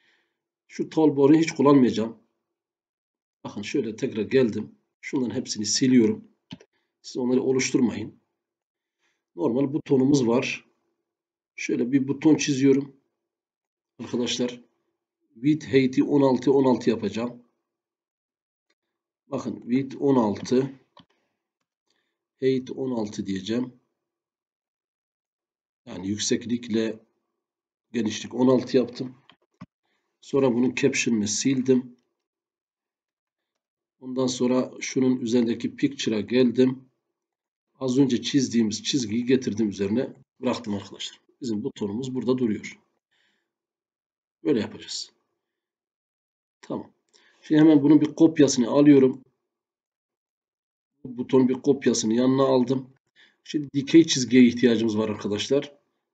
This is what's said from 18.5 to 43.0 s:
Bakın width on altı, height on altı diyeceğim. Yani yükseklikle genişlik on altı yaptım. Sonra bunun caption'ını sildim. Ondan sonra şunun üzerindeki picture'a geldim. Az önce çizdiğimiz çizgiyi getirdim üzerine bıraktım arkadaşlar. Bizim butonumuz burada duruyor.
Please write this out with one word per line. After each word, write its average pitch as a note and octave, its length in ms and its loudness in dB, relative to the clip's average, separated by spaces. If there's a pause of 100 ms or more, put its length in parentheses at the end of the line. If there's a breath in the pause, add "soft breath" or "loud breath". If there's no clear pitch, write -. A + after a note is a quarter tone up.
Bakın B2+ 340 -10
width C3+ 400 -4
on C#3 140 2
altı, B2 560 0 (1600)
height C3 360 -2
on C3 200 -8
altı G#2 340 -6
diyeceğim. G2+ 480 -6 (2000)
Yani F#2+ 220 -14
yükseklikle A2 920 -4 (960)
genişlik G#2+ 420 -6
on B2+ 120 0
altı B2+ 300 2
yaptım. B2+ 380 -4 (1080)
Sonra C3+ 320 0
bunun B2 220 -2
caption'ını A#2 520 0
sildim. B2+ 720 0 (2000)
Ondan B2+ 280 -4
sonra B2 520 -2
şunun C3 400 0
üzerindeki A#2 560 -2
picture'a A2 460 -4
geldim. B2 680 0 (880)
Az C3 180 -4
önce B2 240 2
çizdiğimiz A2+ 600 -2
çizgiyi A#2+ 420 -4
getirdim A2+ 440 -2
üzerine G2+ 440 -4 (280)
bıraktım A2 320 -6
arkadaşlar. - 460 -12 (220)
Bizim A2 220 -6
butonumuz B2+ 520 -8
burada B2 220 -4
duruyor. G#2+ 420 -6 (1600)